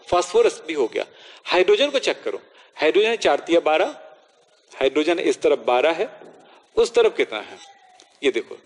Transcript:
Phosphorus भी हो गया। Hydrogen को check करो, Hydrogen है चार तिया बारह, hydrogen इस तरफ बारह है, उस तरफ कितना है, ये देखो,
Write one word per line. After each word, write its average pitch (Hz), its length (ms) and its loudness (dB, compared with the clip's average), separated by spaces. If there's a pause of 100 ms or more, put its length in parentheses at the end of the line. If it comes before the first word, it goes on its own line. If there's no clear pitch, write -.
Phosphorus 180 580 0
भी 160 80 -8
हो 135 140 0
गया। 107 180 -6 (400)
Hydrogen 202 440 2
को 277 100 -2
check - 220 -6
करो, - 180 -8 (360)
Hydrogen 170 320 2
है 233 100 -2
चार 151 220 0
तिया 165 220 0
बारह, 165 320 0 (760)
hydrogen 151 480 0
इस - 220 -2
तरफ 147 240 0
बारह 127 260 2
है, 180 180 -4 (640)
उस 226 180 2
तरफ 226 220 2
कितना 113 240 -4
है, 95 180 -18 (640)
ये 196 80 2
देखो, - 340 -6